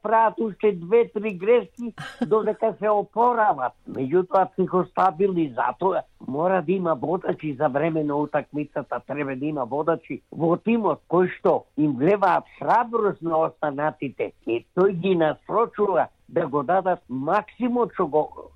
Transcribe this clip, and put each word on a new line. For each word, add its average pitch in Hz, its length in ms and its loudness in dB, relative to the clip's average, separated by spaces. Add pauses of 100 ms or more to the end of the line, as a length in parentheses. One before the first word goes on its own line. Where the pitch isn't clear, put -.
прават 220 380 2
уште 214 320 0
две-три 208 680 0
грешки, 220 560 0 (320)
додека 214 540 0
се 208 100 0
опорават. 208 880 2 (120)
Меѓутоа, 175 640 0
психостабилни, 180 1040 0
затоа 135 460 -2 (260)
мора 170 340 0
да 151 100 -2
има 180 240 0
водачи 151 640 -4
за 151 80 2
време 156 360 0
на 147 120 -2
утакмицата, 147 920 -4
треба 139 280 -6
да 131 100 -6
има 147 200 -4
водачи 151 560 -4 (100)
во 165 260 0
тимот 208 500 0
кои 180 300 2
што 180 160 4 (240)
им 147 200 2
влеваат 175 480 2 (140)
храброст 214 600 0
на 165 160 0
останатите. 147 920 -2 (160)
И - 180 -2 (120)
тој 190 140 4 (100)
ги 190 140 2
насрочува 170 920 0 (220)
да 165 180 -2
го 139 160 -2
дадат 180 460 0
максимот 202 840 -2
што 180 140 -2
го 151 160 2 (320)